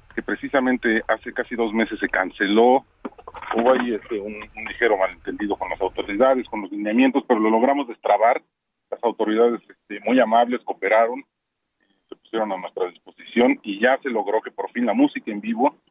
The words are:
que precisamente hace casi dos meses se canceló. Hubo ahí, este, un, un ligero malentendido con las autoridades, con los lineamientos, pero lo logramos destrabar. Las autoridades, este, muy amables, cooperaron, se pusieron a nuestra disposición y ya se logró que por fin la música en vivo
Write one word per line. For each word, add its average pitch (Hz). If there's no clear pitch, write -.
que -
precisamente 120
hace 113
casi 123
dos 113
meses 110
se 95
canceló. 104
Hubo 117
ahí, 123
este, 104
un, 107
un 104
ligero 107
malentendido 95
con 92
las 85
autoridades, 107
con 110
los 95
lineamientos, 110
pero 110
lo 110
logramos 127
destrabar. 107
Las -
autoridades, 113
este, -
muy 120
amables, 120
cooperaron, 113
se -
pusieron 107
a 92
nuestra 90
disposición 120
y 101
ya 127
se 139
logró 107
que -
por -
fin 120
la 104
música 135
en 104
vivo 113